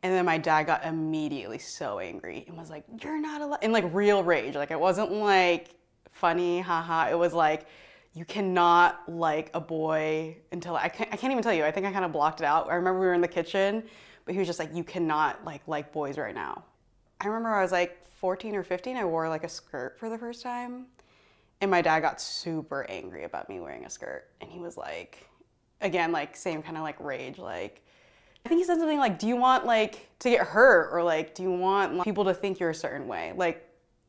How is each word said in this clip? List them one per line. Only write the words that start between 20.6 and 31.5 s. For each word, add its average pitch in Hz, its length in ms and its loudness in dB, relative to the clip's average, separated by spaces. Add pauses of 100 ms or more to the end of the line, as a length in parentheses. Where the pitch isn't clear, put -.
And 196 100 0
my 175 120 4
dad 160 180 4
got 151 220 -2
super 156 680 -6
angry 90 360 -12
about - 260 -10
me 92 100 -10
wearing 67 240 -14
a - 60 -16
skirt. - 400 -14 (100)
And - 100 -18
he 175 100 -16
was 170 180 -12
like, - 500 -12 (540)
again, 170 280 0
like, 147 260 -4
same 160 260 -6
kinda, 160 180 -10
like, 151 200 -8
rage, 131 360 -8
like, 92 460 -10 (600)
I - 60 -12
think 330 100 4
he 359 60 4
said 349 140 2
something 311 200 2
like, 233 200 2
"Do 214 100 0
you 247 80 2
want, 254 300 4
like, 220 420 0 (120)
to 247 100 2
get 220 160 6
hurt?" 202 480 8
Or, 170 80 2
like, 160 320 0
"Do 185 80 -10
you 185 100 0